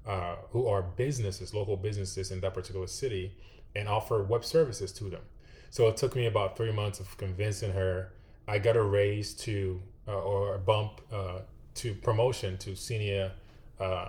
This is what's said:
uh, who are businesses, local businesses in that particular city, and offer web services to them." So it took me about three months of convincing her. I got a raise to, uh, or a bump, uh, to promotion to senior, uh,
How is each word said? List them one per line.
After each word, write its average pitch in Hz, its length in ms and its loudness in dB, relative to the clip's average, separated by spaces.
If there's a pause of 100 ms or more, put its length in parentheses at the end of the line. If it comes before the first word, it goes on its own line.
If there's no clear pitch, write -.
uh, 90 300 -2 (140)
who 123 160 2
are 101 160 4
businesses, 104 720 -2
local 104 220 0
businesses 95 540 -4
in 92 100 -4
that 95 140 -2
particular 92 340 -6
city, 101 480 -4 (400)
and 104 120 -2
offer 107 360 2
web 117 200 2
services 123 500 2
to 104 100 -10
them." - 180 -8 (480)
So 117 180 6
it 110 80 4
took 131 200 0
me 120 100 2
about 104 300 2
three 113 160 0
months 104 280 -2
of - 160 -10
convincing 101 560 -2
her. 92 400 0 (360)
I 104 100 2
got 113 180 6
a 113 60 8
raise 101 520 4
to, 95 460 -2 (280)
uh, 98 120 0
or 101 360 2
a - 20 -2
bump, 107 420 2 (120)
uh, 95 300 -4 (320)
to 113 200 -4
promotion 110 640 2
to 95 160 -8
senior, 98 580 -2 (460)
uh, 92 300 -2